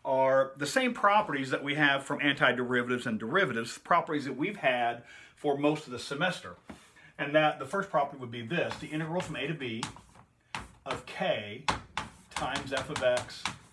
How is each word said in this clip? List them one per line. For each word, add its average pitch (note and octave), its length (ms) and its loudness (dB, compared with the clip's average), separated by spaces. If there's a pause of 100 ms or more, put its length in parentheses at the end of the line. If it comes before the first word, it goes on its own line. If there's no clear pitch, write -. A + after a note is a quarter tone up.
are C3+ 520 4
the C#3+ 80 -4
same B3 280 2
properties F3 560 4
that C3+ 140 0
we C#3+ 120 -2
have C#3 280 4
from D3 160 -4
antiderivatives B2 840 2
and A2+ 120 0
derivatives, A#2 600 0
properties D#3+ 480 0
that C3 100 -6
we've F#3 220 -4
had A#2+ 440 2 (360)
for C#3+ 200 0
most D3+ 280 2
of B2+ 80 -12
the A#2 40 -6
semester. C#3+ 600 -4 (600)
And C#3+ 160 -4
that D3+ 240 4
the D#3 80 -10
first G3 240 -4
property C#3 300 0
would B2 100 -10
be A#2+ 120 -10
this, A2+ 400 -2
the D3+ 60 -10
integral D#3 340 -4
from - 160 -8
A C3 100 -4
to E3 60 -4
B A#2+ 280 -8 (1040)
of - 200 -6
k A2+ 580 -4 (720)
times C3+ 380 -4
f C3+ 160 -2
of D3 120 -4
x - 420 0 (300)